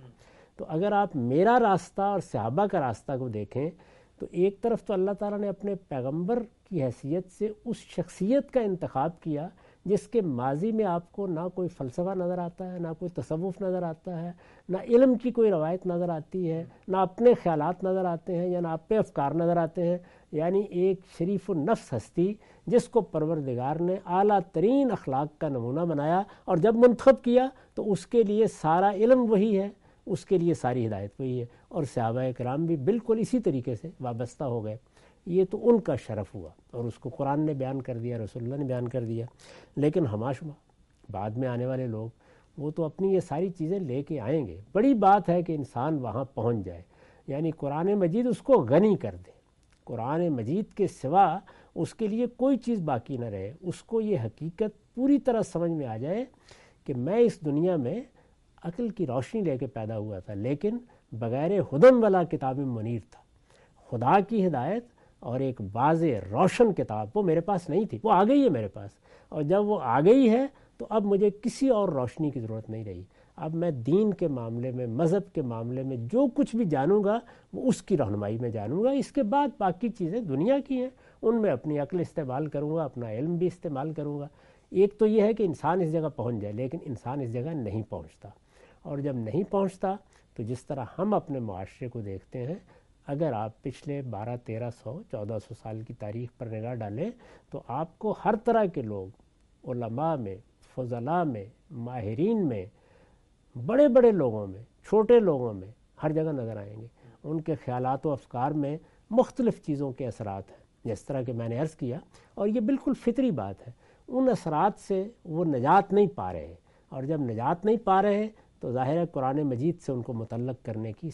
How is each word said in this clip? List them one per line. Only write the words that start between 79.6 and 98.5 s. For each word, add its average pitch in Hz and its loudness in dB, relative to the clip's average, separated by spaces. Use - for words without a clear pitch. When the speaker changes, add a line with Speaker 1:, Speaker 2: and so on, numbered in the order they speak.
Speaker 2:
چیزیں 190 -4
دنیا 202 0
کی 262 -4
ہیں، 254 -4
ان 226 2
میں 202 2
اپنی 147 -2
عقل 147 -2
استعمال 151 -4
کروں 147 -4
گا، 165 -2
اپنا 120 -8
علم 147 -2
بھی 180 0
استعمال 156 -6
کروں 147 -6
گا۔ 143 -10
ایک 202 4
تو 220 6
یہ 214 4
ہے 214 4
کہ 214 -2
انسان 170 0
اس 160 0
جگہ 156 0
پہنچ 117 -4
جائے، 101 -6
لیکن 131 -6
انسان 131 -6
اس 117 -6
جگہ 127 -6
نہیں 110 -4
پہنچتا، 85 -14
اور 151 -8
جب 139 -4
نہیں 117 -2
پہنچتا 196 -2
تو 120 -6
جس 117 -8
طرح 135 -6
ہم 208 0
اپنے 151 -2
معاشرے 104 -8
کو 117 -10
دیکھتے 101 -10
ہیں، 156 -6
اگر 143 -2
آپ 110 -6
پچھلے 143 -8
بارہ 117 -8
تیرہ 117 -6
سو، 139 -10
چودہ 107 -6
سو - -16
سال 110 -10
کی 110 -14
تاریخ 113 -10
پر 120 -10
نگاہ 110 -8
ڈالیں 113 -6
تو 139 -10
آپ 143 -8
کو 214 -4
ہر 214 2
طرح 226 4